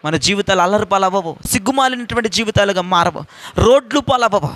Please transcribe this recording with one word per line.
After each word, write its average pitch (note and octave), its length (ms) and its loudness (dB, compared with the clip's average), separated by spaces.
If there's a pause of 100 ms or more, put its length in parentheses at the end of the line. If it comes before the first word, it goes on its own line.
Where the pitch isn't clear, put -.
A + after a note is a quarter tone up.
మన D#3 100 -2
జీవితాలు G3 460 0
అల్లరి G3+ 240 2
పాలవ్వవు, F#3 520 -2 (140)
సిగ్గుమాలినటువంటి A#3+ 760 0
జీవితాలుగా G3+ 520 0
మారవు, F3 420 0 (340)
రోడ్లు C4 420 4
పాలవ్వవు. A#3 560 0